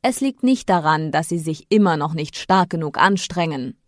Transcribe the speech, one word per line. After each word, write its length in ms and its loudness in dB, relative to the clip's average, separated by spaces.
Es 200 -2
liegt 220 -2
nicht 260 2
daran, 420 2
dass 160 0
Sie 120 -4
sich 280 -6
immer 300 4
noch 160 -4
nicht 240 -8
stark 320 2
genug 280 -4
anstrengen. 760 0